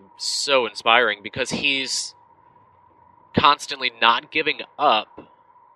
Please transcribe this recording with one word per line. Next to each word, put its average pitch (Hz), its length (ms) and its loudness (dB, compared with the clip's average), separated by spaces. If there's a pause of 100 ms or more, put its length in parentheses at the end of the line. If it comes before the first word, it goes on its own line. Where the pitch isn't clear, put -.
(160)
so - 500 -2
inspiring, 113 560 2
because 117 280 -8
he's 135 640 -4 (1200)
constantly 143 560 2 (100)
not 117 300 2
giving 147 320 -4 (160)
up 113 520 0 (460)